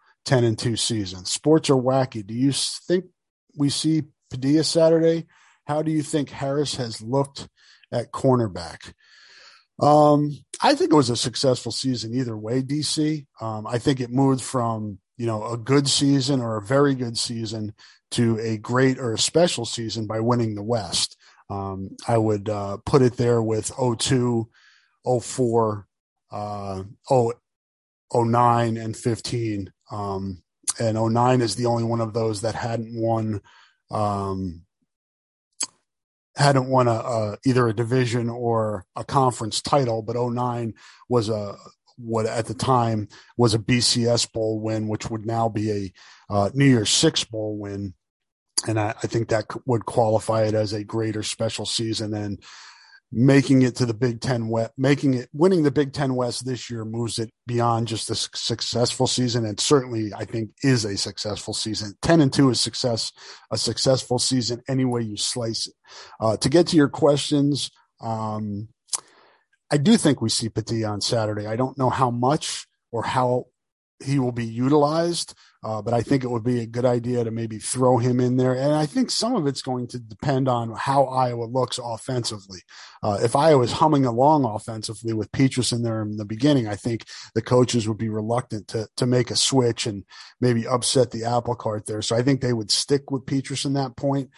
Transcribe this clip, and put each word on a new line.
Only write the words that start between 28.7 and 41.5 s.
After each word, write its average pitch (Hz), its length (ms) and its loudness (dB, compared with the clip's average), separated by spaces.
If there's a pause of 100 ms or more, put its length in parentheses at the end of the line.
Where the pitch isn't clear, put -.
and 113 180 -8
fifteen. 110 800 -4 (180)
Um, 98 500 -6 (380)
and 110 180 0
oh 113 120 0
nine 123 320 4
is 104 160 -2
the 120 80 -2
only 117 180 0
one 117 160 -2
of 110 140 -4
those 110 280 -2
that 110 140 -2
hadn't 117 400 -6
won, 113 460 -2 (500)
um, 98 720 -4 (1800)
hadn't 139 300 4
won 127 200 4
a, 117 40 4
a, 113 540 -2
either 127 220 4
a 110 80 -2
division 120 540 0
or 113 560 -2 (120)
a 117 80 -10
conference 127 560 0
title, 117 400 0
but 117 160 -6
oh 120 120 -2
nine 120 440 -4 (340)
was 117 220 2
a, 104 260 -4 (400)